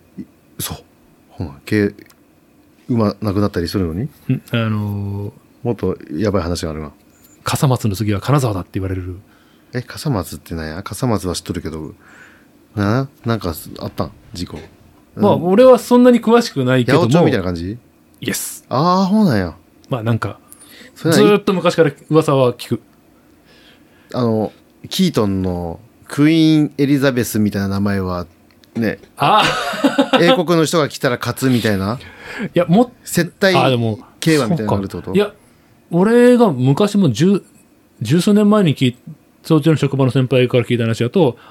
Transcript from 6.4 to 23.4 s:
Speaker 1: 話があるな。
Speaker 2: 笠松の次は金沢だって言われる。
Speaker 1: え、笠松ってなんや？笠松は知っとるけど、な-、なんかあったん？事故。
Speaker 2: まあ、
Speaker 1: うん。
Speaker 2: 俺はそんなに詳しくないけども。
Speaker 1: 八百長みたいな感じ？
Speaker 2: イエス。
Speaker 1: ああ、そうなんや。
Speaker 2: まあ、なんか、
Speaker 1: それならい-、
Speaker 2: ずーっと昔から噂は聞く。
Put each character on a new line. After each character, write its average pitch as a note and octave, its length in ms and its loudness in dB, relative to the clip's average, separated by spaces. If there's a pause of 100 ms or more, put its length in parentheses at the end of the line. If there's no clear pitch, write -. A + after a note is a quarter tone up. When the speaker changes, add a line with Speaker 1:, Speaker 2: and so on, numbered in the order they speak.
Speaker 1:
話 E2+ 220 -4
が E2 60 -6
あ - 20 -10
る D#2 60 -10
な。 D2+ 120 -12 (520)
Speaker 2:
笠 - 240 -2
松 B2 200 0
の G2+ 80 -2
次 G#2 180 -2
は F#2+ 80 -4
金 C#3+ 180 0
沢 B2 140 -2
だ F#2+ 80 -8
っ - 20 -14
て - 100 -20
言 G2 100 -6
わ F#2+ 60 -6
れ F#2 60 -6
る。 F#2 220 -10 (560)
Speaker 1:
え、 B2 100 -6
笠 - 260 -10
松 F#2 280 -4
っ - 20 -20
て - 160 -12
な D#2+ 80 -8
ん D#2 40 -8
や？ D#2+ 140 -10
笠 - 240 -8
松 G2 220 -2
は E2 80 -4
知 - 60 -8
っ - 20 -16
と - 100 -8
る E2+ 80 -6
け - 80 -10
ど、 D#2 240 -12 (840)
な-、 A2 320 0 (160)
な A#2 120 -2
ん G#2+ 40 -4
か F2+ 140 -6 (260)
あ - 60 -10
っ - 60 -10
た F#2+ 140 -6
ん？ C2+ 60 -12 (220)
事 F2 140 -10
故。 E2 100 -14 (580)
Speaker 2:
ま G#3 140 2
あ、 E3 60 4
Speaker 1:
う C3 40 -2
ん。 C#3+ 60 -4
Speaker 2:
俺 G3+ 180 4
は B3+ 140 8
そ B3 180 0
ん B3 80 6
な B3+ 60 8
に A#3+ 120 6
詳 A#3 200 4
し A#3 80 -8
く C3+ 160 -4
な B2+ 120 2
い B2 80 2
け C3 60 0
ど D3 100 4
も。 - 20 2
Speaker 1:
八 A2+ 60 2
百 D#3 100 4
長 E3 60 4
み - 60 2
た B2 60 0
い - 20 -2
な F2 60 -4
感 F#2 80 -2
じ？ F2+ 240 -8 (440)
Speaker 2:
イ - 80 -6
エ F#2+ 40 -4
ス。 - 360 -12
Speaker 1:
あ F3+ 340 2
あ、 F3+ 80 -2
そ G#3+ 100 4
う G#3 40 4
な C#3 100 2
ん - 20 2
や。 F2 180 -2 (340)
Speaker 2:
ま C3 100 -4
あ、 A2 40 -10
な A#2 100 0
ん A2 60 0
か、 - 200 -8 (560)
Speaker 1:
そ - 120 -10
れ E3 40 2
な D#3+ 60 4
ら C#3 60 6
い-、 G#3+ 60 8
Speaker 2:
ず G#3 60 4
ー G3 40 0
っ G3+ 40 -10
と G3+ 100 0
昔 E3+ 220 0
か E3 80 4
ら D3+ 80 2 (180)
噂 D3+ 260 2
は B2 180 2
聞 - 160 -16
く。 A#2 120 -4 (1300)